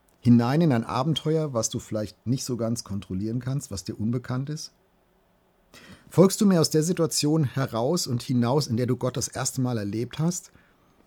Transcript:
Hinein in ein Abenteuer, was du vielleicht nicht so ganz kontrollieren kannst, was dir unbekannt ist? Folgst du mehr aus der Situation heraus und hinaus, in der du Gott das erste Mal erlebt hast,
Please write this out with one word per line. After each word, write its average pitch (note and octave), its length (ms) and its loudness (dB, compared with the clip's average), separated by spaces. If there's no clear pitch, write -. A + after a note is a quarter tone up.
Hinein A#2+ 400 6
in E3 140 4
ein A2+ 100 2
Abenteuer, D3+ 680 -2
was A2+ 160 -2
du A#2 100 -6
vielleicht - 480 -8
nicht C3 160 -2
so B2 140 -4
ganz A2+ 260 -4
kontrollieren G2+ 560 -6
kannst, C3 320 -6
was G2 140 -10
dir A2 120 -8
unbekannt B2+ 520 -4
ist? D3+ 240 -10
Folgst F#3+ 320 4
du A3 40 4
mehr F#3 160 6
aus C#3 100 2
der D#3 120 2
Situation D#3+ 600 0
heraus C3 640 -2
und A#2+ 160 -2
hinaus, B2+ 440 0
in A2+ 100 -2
der B2 100 0
du B2 100 0
Gott B2+ 180 -4
das A#2+ 120 -6
erste - 340 -4
Mal B2 160 -2
erlebt G#2+ 400 -6
hast, E3+ 340 -4